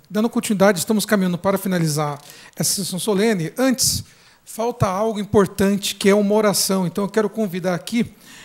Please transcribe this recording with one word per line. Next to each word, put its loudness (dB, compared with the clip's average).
Dando 0
continuidade, 2
estamos 0
caminhando 0
para 0
finalizar -2
essa -2
sessão -6
solene. 0
Antes, 0
falta -2
algo -2
importante, 2
que 0
é 6
uma 2
oração. 2
Então, -4
eu -6
quero 0
convidar -4
aqui -4